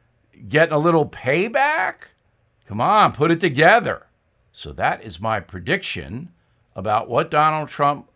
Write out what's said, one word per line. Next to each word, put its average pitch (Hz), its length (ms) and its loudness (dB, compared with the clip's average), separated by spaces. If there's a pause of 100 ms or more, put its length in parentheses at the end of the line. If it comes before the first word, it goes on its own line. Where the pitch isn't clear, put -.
(480)
Getting 151 260 2
a 147 60 2
little 160 260 4
payback? 247 880 -2 (680)
Come 101 140 -8
on, 185 320 4
put 160 200 2
it 170 100 0
together. 156 640 2 (460)
So - 220 -16
that 135 300 -2
is 85 160 -16
my 110 200 -4
prediction 95 920 -8 (460)
about 107 340 -2
what 151 220 -2
Donald 156 380 0
Trump 143 460 -2